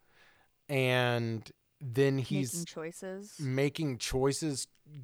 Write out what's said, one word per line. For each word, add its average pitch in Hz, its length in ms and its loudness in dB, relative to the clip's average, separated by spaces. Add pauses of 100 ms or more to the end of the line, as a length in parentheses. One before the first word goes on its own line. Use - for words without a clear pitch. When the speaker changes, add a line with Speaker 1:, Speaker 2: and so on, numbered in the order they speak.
(680)
Speaker 1:
and 123 840 2 (280)
then 135 380 4
he's 135 380 0
Speaker 2:
Making 170 100 -6
choices. 190 760 -10
Speaker 1:
making 139 600 0
choices 135 680 0 (360)